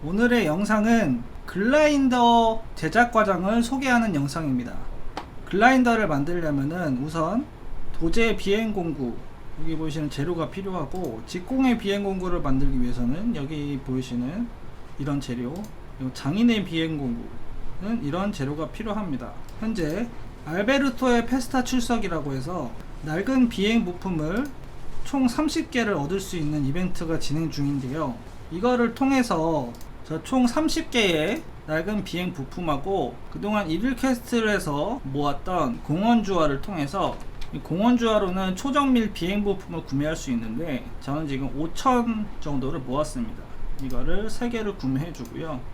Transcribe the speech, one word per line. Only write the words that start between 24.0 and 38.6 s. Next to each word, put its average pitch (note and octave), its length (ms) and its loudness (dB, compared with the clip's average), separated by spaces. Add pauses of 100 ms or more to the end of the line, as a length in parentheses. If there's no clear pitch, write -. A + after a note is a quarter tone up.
총 C4+ 240 2
삼십 D4+ 440 0
개를 A3+ 220 2
얻을 D#3+ 260 0
수 F#3+ 180 -6
있는 D3+ 260 0
이벤트가 E3 540 0
진행 D#3+ 320 0
중인데요. C#3 680 -2 (360)
이거를 A#3 420 2
통해서 E3 800 2 (320)
저 D#3+ 180 -6
총 B3+ 220 2
삼십 D#4 460 0
개의 G3 500 2 (240)
낡은 E3 380 -2
비행 F3 280 -4
부품하고 D3 840 -2 (160)
그동안 G3+ 380 -2
일일 G#3+ 260 0
퀘스트를 A#3 540 0
해서 E3 540 0
모았던 C#3+ 800 0
공원 G#3+ 400 4
주화를 D#3+ 380 2
통해서, D#3 560 -2 (340)
이 D3+ 80 -6
공원 G#3+ 380 2
주화로는 F#3+ 580 2
초정밀 B3+ 560 2